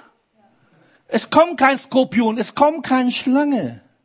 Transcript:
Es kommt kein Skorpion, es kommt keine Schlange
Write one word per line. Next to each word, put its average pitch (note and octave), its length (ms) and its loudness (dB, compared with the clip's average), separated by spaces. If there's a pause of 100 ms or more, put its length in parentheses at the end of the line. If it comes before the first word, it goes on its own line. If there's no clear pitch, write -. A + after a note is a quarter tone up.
(1080)
Es - 200 -2
kommt E4 280 2
kein C4 200 2
Skorpion, A3 600 -2
es - 180 -6
kommt D4+ 300 0
keine B3+ 260 0
Schlange B3+ 720 -2 (240)